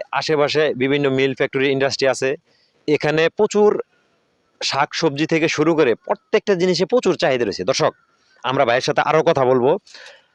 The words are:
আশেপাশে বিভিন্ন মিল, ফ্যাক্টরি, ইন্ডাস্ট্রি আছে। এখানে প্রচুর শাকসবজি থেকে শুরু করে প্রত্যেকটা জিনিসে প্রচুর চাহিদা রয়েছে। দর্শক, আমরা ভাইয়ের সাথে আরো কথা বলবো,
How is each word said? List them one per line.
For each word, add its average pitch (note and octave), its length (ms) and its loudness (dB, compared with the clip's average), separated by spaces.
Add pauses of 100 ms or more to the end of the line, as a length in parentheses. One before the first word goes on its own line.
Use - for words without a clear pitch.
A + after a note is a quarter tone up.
(120)
আশেপাশে C#3+ 600 0
বিভিন্ন C#3 360 0
মিল, C3 260 0
ফ্যাক্টরি, C#3 360 -2
ইন্ডাস্ট্রি C3+ 360 0
আছে। C3+ 280 -2 (520)
এখানে D#3 420 0
প্রচুর G#3 520 0 (840)
শাকসবজি D3 640 -2
থেকে D#3+ 220 0
শুরু D#3 280 0
করে C3+ 200 2
প্রত্যেকটা - 600 -2
জিনিসে F3+ 300 0
প্রচুর F#3+ 300 0
চাহিদা C3 300 0
রয়েছে। F#2 180 -4
দর্শক, C3+ 300 0 (500)
আমরা C3 220 0
ভাইয়ের A#2+ 160 2
সাথে D3 200 -2
আরো D3+ 220 2
কথা D3 220 2
বলবো, C3 320 2 (580)